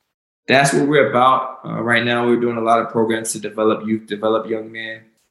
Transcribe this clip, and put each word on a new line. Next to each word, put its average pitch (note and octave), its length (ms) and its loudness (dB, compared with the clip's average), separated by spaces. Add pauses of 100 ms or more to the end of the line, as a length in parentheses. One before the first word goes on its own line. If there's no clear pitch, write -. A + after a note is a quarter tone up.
(480)
that's C#3 260 4
what C#3+ 140 2
we're C#3+ 220 4
about. B2 560 2
Uh, A2+ 160 -8
right A#2 220 0
now, A#2+ 220 -2
we're A#2+ 140 2
doing A#2+ 180 -2
a A2+ 40 -4
lot A2+ 200 2
of A2+ 80 -6
programs A2+ 420 -2
to A2 80 -8
develop G#2+ 480 -2
youth, A2 200 -4
develop A2 420 -2
young A2 220 -8
men, A2+ 320 -14 (280)